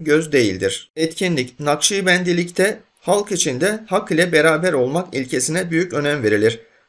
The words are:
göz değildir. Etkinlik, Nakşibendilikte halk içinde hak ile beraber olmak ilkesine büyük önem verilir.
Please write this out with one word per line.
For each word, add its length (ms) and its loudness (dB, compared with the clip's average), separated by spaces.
göz 320 0
değildir. 640 0
Etkinlik, 640 -4
Nakşibendilikte 1200 0
halk 320 0
içinde 540 -2
hak 240 -4
ile 220 2
beraber 400 4
olmak 420 -2
ilkesine 560 -4
büyük 220 -2
önem 300 -2
verilir. 380 2